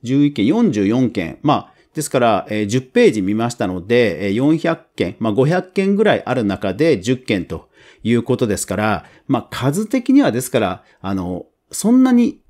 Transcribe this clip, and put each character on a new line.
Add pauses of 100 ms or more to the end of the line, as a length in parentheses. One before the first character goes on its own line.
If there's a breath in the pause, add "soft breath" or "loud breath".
十
一
件、
四
十
四
件。
ま
あ、 (160)
で
す
か
ら、
え
ー、
十
ペ
ー
ジ
見
ま
し
た
の
で、
え
ー、
四
百
件、
ま
あ、
五
百
件
ぐ
ら
い
あ
る
中
で
十
件
と (360 soft breath)
い
う
こ
と
で
す
か
ら、 (220 soft breath)
ま
あ、
数
的
に
は
で
す
か
ら、 (180 soft breath)
あ
の、 (240)
そ
ん
な
に